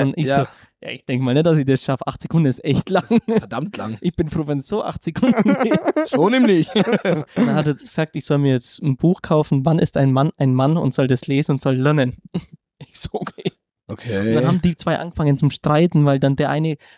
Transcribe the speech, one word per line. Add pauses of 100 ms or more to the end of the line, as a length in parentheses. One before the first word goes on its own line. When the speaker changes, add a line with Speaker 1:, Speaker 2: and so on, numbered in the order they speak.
Speaker 1:
Sekunden.
Ich
Speaker 2:
ja.
Speaker 1:
so, (320)
„Ja,
ich
denk
mal
nicht,
dass
ich
das
schaffe.
Acht
Sekunden
ist
echt
lang.“
Speaker 2:
Das
ist
verdammt
lang.
Speaker 1:
Ich
bin
froh,
wenn
es
so
acht
Sekunden
<laughs>
geht. (260)
Speaker 2:
So
nämlich.
<laughs>
Speaker 1:
Und (100)
dann
hat
er
gesagt,
ich
soll
mir
jetzt
ein
Buch
kaufen,
„Wann
ist
ein
Mann
ein
Mann?“,
und
soll
das
lesen
und
soll
lernen. (160)
<laughs>
Ich
so,
„Okay.“ (360)
Speaker 2:
Okay.
Speaker 1:
Und
dann
haben
die
zwei
angefangen
zum
Streiten,
weil
dann
der
eine (220)